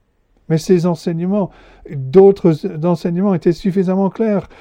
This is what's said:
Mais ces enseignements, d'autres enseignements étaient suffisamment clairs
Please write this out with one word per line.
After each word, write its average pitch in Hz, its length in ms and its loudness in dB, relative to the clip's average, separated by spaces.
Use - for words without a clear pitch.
Mais 160 100 0
ces 175 280 0
enseignements, 180 640 -4
d'autres 160 920 2
enseignements 180 500 -2
étaient 175 180 0
suffisamment 185 580 -2
clairs 214 380 -4